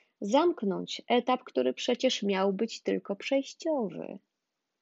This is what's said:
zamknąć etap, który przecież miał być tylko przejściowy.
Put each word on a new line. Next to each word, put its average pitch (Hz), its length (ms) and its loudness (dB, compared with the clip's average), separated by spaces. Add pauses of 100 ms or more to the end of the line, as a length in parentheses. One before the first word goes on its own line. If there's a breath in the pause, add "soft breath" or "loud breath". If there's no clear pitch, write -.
(220)
zamknąć 208 840 0
etap, 247 360 2
który 254 300 0
przecież 247 500 0
miał 196 300 2
być 220 280 -4
tylko 196 340 -2
przejściowy. 269 1040 -4 (640)